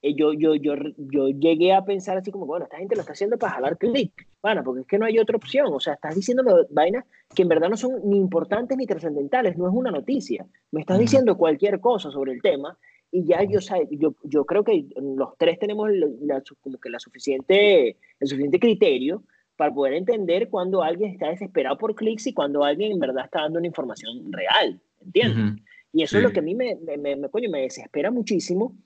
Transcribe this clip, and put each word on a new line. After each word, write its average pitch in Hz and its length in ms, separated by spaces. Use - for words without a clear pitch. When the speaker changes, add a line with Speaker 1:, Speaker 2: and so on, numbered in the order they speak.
Speaker 1:
eh, 143 140
yo, 151 180
yo, 151 220
yo, 147 200
yo 139 320
llegué 165 440
a 190 120
pensar 190 320
así 190 140
como, 190 140
"Bueno, 160 200
esta - 120
gente 196 180
lo 196 60
está 147 120
haciendo 214 240
para 196 160
jalar 139 240
clic, 233 340
pana, 202 220
porque 127 180
es - 60
que 202 100
no 220 80
hay 226 140
otra 226 180
opción". 269 360
O 135 60
sea, - 140
estás 156 220
diciéndome 247 360
vainas 170 340
que 190 80
en 175 60
verdad 165 200
no 220 80
son 254 160
ni 202 120
importantes 196 600
ni 262 80
trascendentales, 165 720
no 180 100
es 185 60
una 247 180
noticia. 160 540
Me 156 100
estás 185 160
Speaker 2:
Ujú. 226 60
Speaker 1:
diciendo 233 340
cualquier 185 420
cosa 190 320
sobre 135 220
el 120 80
tema 156 360
y 180 140
ya 170 180
yo, 202 160
Speaker 2:
Ujú. - 20
Speaker 1:
sa-, 185 160
yo, 147 320
yo 143 220
creo 196 200
que 175 200
los 135 400
tres 170 220
tenemos 214 300
la, 180 180
la 139 220
su-, - 140
como 131 220
que 123 100
la 117 100
suficiente, 143 960
el 143 80
suficiente 143 320
criterio 185 640
para - 180
poder 135 200
entender 190 560
cuando 185 340
alguien 175 280
está 160 180
desesperado 180 480
por 214 180
clics 220 320
y 247 60
cuando 143 320
alguien 175 260
en 190 80
verdad 131 260
está - 160
dando 160 180
una 175 80
información 120 680
real, - 480
¿entiendes? 185 380
Speaker 2:
Ujú. 104 80
Speaker 1:
Y 160 100
eso - 140
es - 60
lo 233 60
Speaker 2:
Sí. 208 40
Speaker 1:
que 190 60
a 156 40
mí 170 120
me, 240 200
me, 160 220
me, 143 180
me, 139 140
coño, 220 220
me 143 100
desespera 147 480
muchísimo 214 680